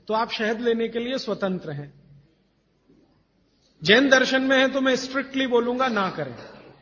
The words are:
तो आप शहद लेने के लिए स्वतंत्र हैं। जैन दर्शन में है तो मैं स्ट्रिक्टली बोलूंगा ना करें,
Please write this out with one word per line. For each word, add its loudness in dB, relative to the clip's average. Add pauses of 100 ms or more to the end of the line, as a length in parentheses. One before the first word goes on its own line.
तो -2
आप 0
शहद -2
लेने 0
के -6
लिए -4
स्वतंत्र -4
हैं। -10 (1900)
जैन 6
दर्शन 4
में 2
है 4
तो -2
मैं 2
स्ट्रिक्टली -4
बोलूंगा 2
ना 0
करें, -8 (460)